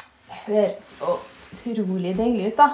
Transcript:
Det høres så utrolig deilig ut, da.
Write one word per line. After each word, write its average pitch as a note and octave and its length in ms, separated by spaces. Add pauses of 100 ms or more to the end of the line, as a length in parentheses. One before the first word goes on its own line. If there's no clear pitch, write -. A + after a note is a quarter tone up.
(260)
Det - 200
høres G#3 520
så E3+ 180 (400)
utrolig F#3 600
deilig A3 360
ut, - 60
da. C#4+ 160